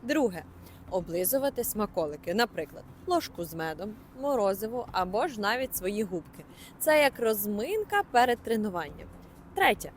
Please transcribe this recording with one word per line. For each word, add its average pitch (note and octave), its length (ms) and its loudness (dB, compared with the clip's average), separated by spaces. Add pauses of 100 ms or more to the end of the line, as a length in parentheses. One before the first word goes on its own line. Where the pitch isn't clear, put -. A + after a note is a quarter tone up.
Друге. A#3+ 400 2 (480)
Облизувати F#3 720 0
смаколики, F3 680 -2
наприклад, G3 500 0 (240)
ложку E4 380 0
з D#3 80 -12
медом, D#3+ 400 -4 (280)
морозиво A3+ 680 0
або F#3+ 360 0
ж A#3 140 -6
навіть A#3 360 -2
свої G3+ 260 -2
губки. E3+ 420 -8 (340)
Це D4+ 220 6
як C#4 180 4
розминка A#3 840 0 (100)
перед A#3+ 280 6
тренуванням. F3+ 680 -4 (460)
Третє. C#4 440 2